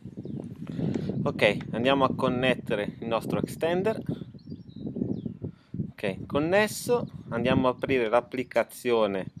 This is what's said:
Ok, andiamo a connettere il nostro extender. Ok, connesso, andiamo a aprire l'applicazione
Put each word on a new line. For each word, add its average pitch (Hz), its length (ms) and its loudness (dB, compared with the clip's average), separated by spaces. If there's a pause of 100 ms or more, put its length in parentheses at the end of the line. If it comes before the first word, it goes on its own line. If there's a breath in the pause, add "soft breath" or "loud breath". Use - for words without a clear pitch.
(1300 loud breath)
Ok, 110 320 4 (140)
andiamo 135 320 4
a 123 100 2
connettere 123 880 2
il 117 80 -6
nostro 110 320 0
extender. 185 580 0 (1900 loud breath)
Ok, 95 340 -4
connesso, 208 840 0 (220)
andiamo 127 400 2
a - 20 2
aprire 123 380 0
l'applicazione 117 1160 2 (120)